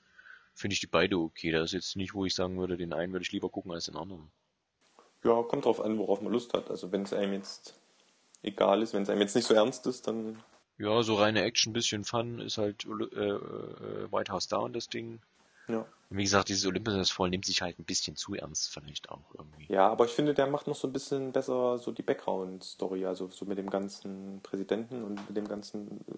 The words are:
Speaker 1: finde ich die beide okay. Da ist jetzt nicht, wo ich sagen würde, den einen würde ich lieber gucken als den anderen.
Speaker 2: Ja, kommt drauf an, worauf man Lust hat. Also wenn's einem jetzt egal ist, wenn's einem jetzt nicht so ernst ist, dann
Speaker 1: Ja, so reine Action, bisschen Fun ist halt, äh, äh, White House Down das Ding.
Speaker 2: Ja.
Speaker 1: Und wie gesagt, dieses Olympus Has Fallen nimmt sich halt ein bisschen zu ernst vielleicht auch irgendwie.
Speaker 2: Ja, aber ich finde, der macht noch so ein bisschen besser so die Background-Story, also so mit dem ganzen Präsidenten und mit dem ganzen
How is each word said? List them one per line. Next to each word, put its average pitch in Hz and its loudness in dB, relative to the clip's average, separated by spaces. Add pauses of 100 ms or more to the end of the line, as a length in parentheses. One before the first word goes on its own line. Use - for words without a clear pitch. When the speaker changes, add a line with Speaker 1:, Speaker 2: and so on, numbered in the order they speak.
(560)
Speaker 1:
finde 101 -4
ich - -2
die - -6
beide 92 4
okay. 82 -2
Da 80 4
ist 85 -2
jetzt - -4
nicht, 95 -4
wo 98 0
ich 90 0
sagen 92 -2
würde, 90 -2
den 85 -4
einen 87 -2
würde 90 -2
ich - -6
lieber 95 -2
gucken 95 -8
als 82 -6
den - -8
anderen. 80 -10 (920)
Speaker 2:
Ja, 117 6
kommt 139 -2
drauf 117 4
an, 110 2
worauf 98 2
man 98 -2
Lust - -2
hat. 92 0
Also 90 -6
wenn's 98 0
einem 101 0
jetzt - -10 (640)
egal 98 4
ist, 110 -2
wenn's 101 0
einem 101 4
jetzt 101 2
nicht 120 4
so 113 6
ernst 107 4
ist, 127 -4
dann 110 -4 (340)
Speaker 1:
Ja, 107 4
so 110 4
reine 104 6
Action, 113 2
bisschen 110 0
Fun 117 -2
ist 104 -6
halt, 104 0
äh, - -18
äh, 104 -4
White 101 -2
House 92 -4
Down 113 0
das 120 -6
Ding. 117 -8 (460)
Speaker 2:
Ja. 113 -2 (220)
Speaker 1:
Und 95 -6
wie 101 2
gesagt, 95 4
dieses 98 0
Olympus 98 0
Has 95 2
Fallen 92 0
nimmt 92 -2
sich - -2
halt 90 -4
ein 82 -16
bisschen - -4
zu - -8
ernst 76 -4
vielleicht 73 -12
auch - -14
irgendwie. 76 -18
Speaker 2:
Ja, 98 8
aber 117 6
ich 117 2
finde, 147 4
der 135 6
macht 143 0
noch 147 0
so - -2
ein 127 -4
bisschen 135 -2
besser 127 2
so 117 -8
die 123 -6
Background-Story, 95 -4
also 92 -4
so - -12
mit 98 -4
dem 98 -4
ganzen 98 -6
Präsidenten 113 -2
und 104 -8
mit 101 -6
dem 104 -4
ganzen 104 -8 (160)